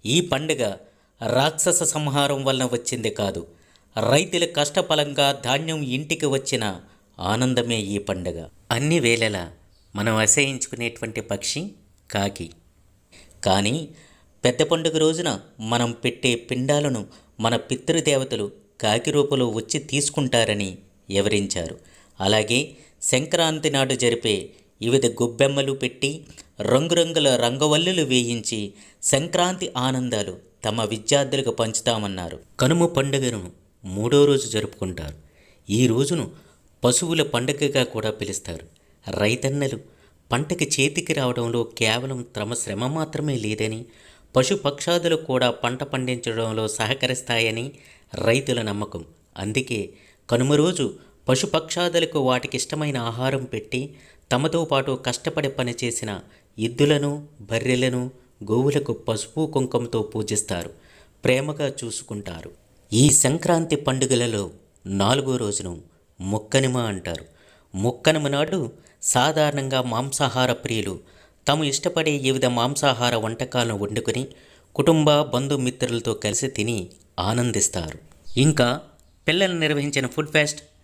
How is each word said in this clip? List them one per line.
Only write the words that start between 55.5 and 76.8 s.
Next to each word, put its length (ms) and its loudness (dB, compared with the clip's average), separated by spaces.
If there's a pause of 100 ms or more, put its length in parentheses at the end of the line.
ఎద్దులను, 680 2 (140)
బర్రెలను, 720 0 (320)
గోవులకు 500 2
పసుపు 600 -4
కుంకంతో 480 0
పూజిస్తారు, 680 -4 (540)
ప్రేమగా 480 0 (120)
చూసుకుంటారు. 840 -12 (260)
ఈ 160 8
సంక్రాంతి 680 2
పండుగలలో 760 0 (360)
నాలుగో 480 4
రోజును 460 -4 (400)
ముక్కనుమ 560 0
అంటారు. 480 -4 (500)
ముక్కనుమ 520 0
నాడు 440 -2 (320)
సాధారణంగా 800 0
మాంసాహార 720 0
ప్రియులు 460 -4 (480)
తాము 160 2
ఇష్టపడే 540 0
వివిధ 280 2
మాంసాహార 720 2
వంటకాలను 640 -2
వండుకొని 500 -4 (480)
కుటుంబ 360 4
బంధుమిత్రులతో 1040 0
కలిసి 340 -2
తిని 400 -4 (320)